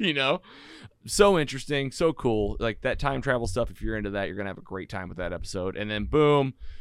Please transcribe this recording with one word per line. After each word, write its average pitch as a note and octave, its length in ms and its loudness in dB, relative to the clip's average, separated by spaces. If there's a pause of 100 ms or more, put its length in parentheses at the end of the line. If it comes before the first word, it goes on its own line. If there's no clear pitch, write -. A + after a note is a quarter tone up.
You F#3 140 0
know? C#3 260 2 (640)
So G3+ 340 6
interesting, C#3 540 -2
so E3 220 2
cool. G#2+ 460 2
Like, A2+ 200 -2
that B2+ 180 -2
time C#3 220 -2
travel B2 260 0
stuff, A2+ 240 -2
if - 120 -14
you're A2 120 -2
into G#2 180 -4
that, G2 140 -2
you're F2+ 120 -8
gonna G2 100 -6
have F#2 80 -8
a - 60 -18
great F#2+ 260 -10
time F#2 220 -8
with F2 80 -12
that F2 160 -4
episode. F2+ 420 -6
And G#2+ 140 -6
then, G#2+ 160 -4
boom, D3 480 4 (260)